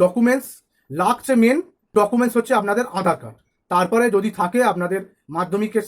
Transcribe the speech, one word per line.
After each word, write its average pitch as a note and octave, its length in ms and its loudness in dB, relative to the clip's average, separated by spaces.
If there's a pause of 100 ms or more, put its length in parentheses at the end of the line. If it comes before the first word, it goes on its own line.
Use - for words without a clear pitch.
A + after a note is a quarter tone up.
ডকুমেন্টস A#3+ 460 2 (420)
লাগছে, F#3+ 420 -2 (100)
মেন B3+ 160 4 (400)
ডকুমেন্টস A#3 400 2
হচ্ছে A#3 220 -2
আপনাদের G3+ 260 -2 (120)
আধার E3+ 240 0
কার্ড, A2 140 -18 (360)
তারপরে F#3 320 2 (120)
যদি G3+ 220 0
থাকে F#3+ 220 0 (120)
আপনাদের F3+ 280 -4 (360)
মাধ্যমিকের G#3 520 -2